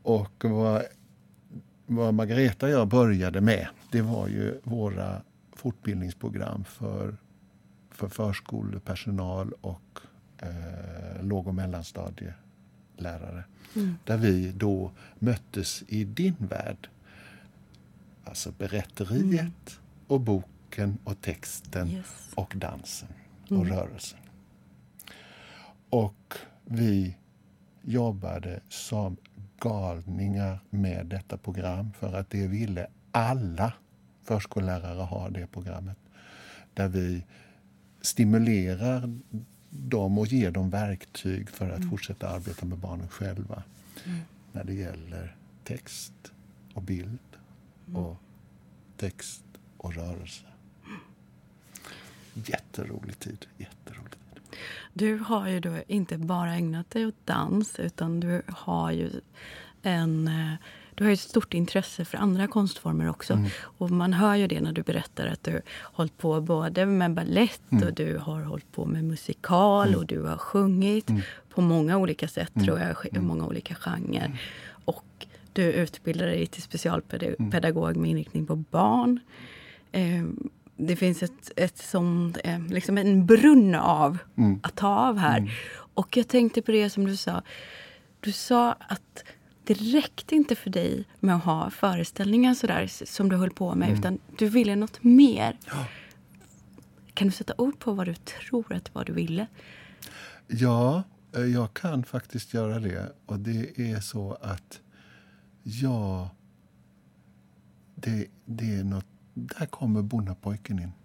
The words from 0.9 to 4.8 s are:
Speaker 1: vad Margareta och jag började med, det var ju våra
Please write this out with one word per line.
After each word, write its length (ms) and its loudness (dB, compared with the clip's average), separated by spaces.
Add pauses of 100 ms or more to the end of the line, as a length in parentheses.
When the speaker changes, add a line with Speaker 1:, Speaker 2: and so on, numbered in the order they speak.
Speaker 1:
vad 280 2
Margareta 520 2
och 60 2
jag 160 4
började 540 4
med, 260 4 (240)
det 100 2
var 260 -2
ju 360 -4
våra 580 -4 (340)